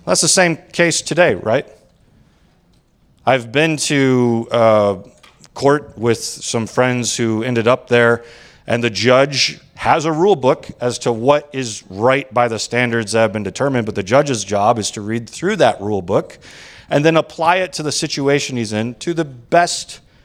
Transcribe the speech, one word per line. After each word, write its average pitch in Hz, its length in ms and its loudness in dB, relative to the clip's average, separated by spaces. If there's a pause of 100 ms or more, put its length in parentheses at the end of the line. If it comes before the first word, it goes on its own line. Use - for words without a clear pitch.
That's 180 160 0
the 170 60 0
same 170 300 2 (160)
case 170 300 0
today, 156 340 2
right? 110 320 -2 (1600)
I've 120 280 0
been 156 240 2 (160)
to, 123 580 2
uh, 107 460 4 (580)
court 143 420 0
with 113 220 0
some - 480 -6
friends 123 500 -2
who 113 280 -2
ended 117 240 0
up 127 180 2
there, 117 380 2 (420)
and 117 160 -2
the 117 80 0
judge 127 720 2 (160)
has 147 300 0
a 165 60 0
rule 175 240 2
book 131 320 0 (120)
as 123 180 -4
to 123 140 -2
what 139 400 0
is 120 380 -8
right 123 420 0
by 120 160 2
the 110 100 -4
standards 117 540 -2
that 113 80 2
have 110 120 2
been 107 100 -6
determined, 123 420 -2
but 104 100 -6
the 101 80 -4
judge's 123 400 0
job 101 360 0
is 101 120 -6
to 110 120 -10
read 110 260 -6
through 196 280 -4
that 123 240 2
rule 101 220 -2
book 104 360 -4 (500)
and 143 160 0
then 160 120 2
apply 165 400 0
it 185 180 -4
to 160 80 -8
the 143 100 -4
situation 139 640 -2
he's 110 160 -4
in 113 220 -4
to - 180 -6
the 160 120 -2
best 147 760 -4 (240)